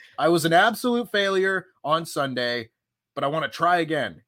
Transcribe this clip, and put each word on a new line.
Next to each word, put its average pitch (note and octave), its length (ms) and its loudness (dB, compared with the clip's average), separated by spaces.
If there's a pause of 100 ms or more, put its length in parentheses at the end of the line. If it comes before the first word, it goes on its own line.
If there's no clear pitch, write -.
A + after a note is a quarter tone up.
(180)
I D3 100 2
was E3+ 160 2
an D#3+ 80 2
absolute A#3 580 2
failure F#3+ 580 0 (140)
on D#3 220 0
Sunday, B2 640 -4 (460)
but B2+ 100 -4
I C#3 40 0
wanna D3 200 -2
try F3 300 2
again." D3 500 -4